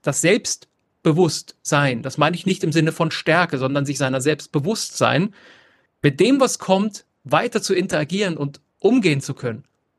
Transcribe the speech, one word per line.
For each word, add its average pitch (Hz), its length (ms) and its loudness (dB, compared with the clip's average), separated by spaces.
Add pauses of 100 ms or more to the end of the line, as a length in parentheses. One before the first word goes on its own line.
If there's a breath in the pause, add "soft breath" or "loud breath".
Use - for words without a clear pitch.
das 143 200 -2
Selbstbewusstsein, - 1800 -2
das 131 160 -8
meine 156 180 2
ich - 100 -6
nicht 190 180 -2
im 160 80 0
Sinne 156 200 2
von 160 180 -2
Stärke, 165 480 0
sondern 135 280 -2
sich 139 120 -6
seiner 131 220 -2
selbst 151 320 -2
bewusst 160 440 -4
sein, 131 380 2 (680 soft breath)
mit 143 160 2
dem, 262 220 4
was - 180 0
kommt, 196 460 0 (200)
weiter 190 380 0
zu 190 120 -2
interagieren 180 640 -2
und 143 240 -8 (180)
umgehen 190 420 2
zu 135 140 -8
können, 113 300 -8 (340)